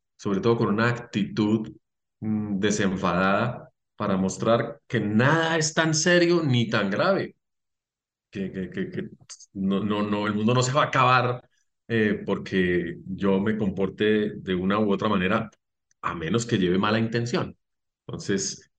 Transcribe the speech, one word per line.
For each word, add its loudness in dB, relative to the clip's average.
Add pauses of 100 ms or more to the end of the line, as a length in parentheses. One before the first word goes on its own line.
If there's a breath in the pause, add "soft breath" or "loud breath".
(180)
sobre -4
todo 2
con 0
una 2
actitud, -2 (500)
mm, -4
desenfadada 0 (260)
para -2
mostrar 0
que -2
nada 2
es -2
tan 2
serio 4
ni 2
tan 0
grave, 0 (920)
que, -8
que, -8
que, -8
que -8 (440)
no, -2
no, 0
no, -2
el 0
mundo 2
no 4
se -2
va 4
a 2
acabar, 2 (460)
eh, 0
porque -2
yo 0
me 0
comporte 0
de -4
una 0
u 2
otra 0
manera, 0 (520)
a -6
menos -2
que 0
lleve 2
mala 2
intención. -2 (520)
Entonces, -6